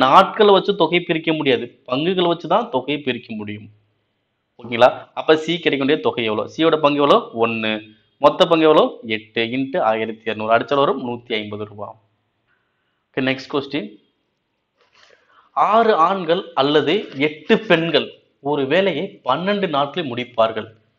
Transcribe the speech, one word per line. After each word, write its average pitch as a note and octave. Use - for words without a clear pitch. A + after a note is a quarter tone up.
நாட்களை F#3+
வச்சு F#3
தொகை E3+
பிரிக்க D#3+
முடியாது, B2
பங்குகளை F3
வச்சு E3
தான் A#3
தொகையை C#3
பிரிக்க A#2+
முடியும். G#2
ஓகேங்களா? A#2+
அப்ப D#3
சி E3
கிடைக்க C#3+
வேண்டிய C#3+
தொகை A#2
எவ்வளோ? G#2+
சியோட D#3+
பங்கு C#3+
எவ்வளோ? C#3+
ஒண்ணு. A2
மொத்த D3+
பங்கு D#3+
எவ்வளோ? D#3+
எட்டு G#2+
into C3+
ஆயிரத்தி A2
இருநூறு. G#2+
அடிச்சால் C3+
வரும் C#3
நூத்தி A#2+
ஐம்பது G#2
ரூபா. G#2
Okay, -
next C3+
கொஸ்டின். D3
ஆறு G#3+
ஆண்கள் F#3
அல்லது D3
எட்டு F3+
பெண்கள் E3
ஒரு C#3+
வேலையை F3+
பன்னெண்டு F#3
நாட்களில் C#3+
முடிப்பார்கள் A2+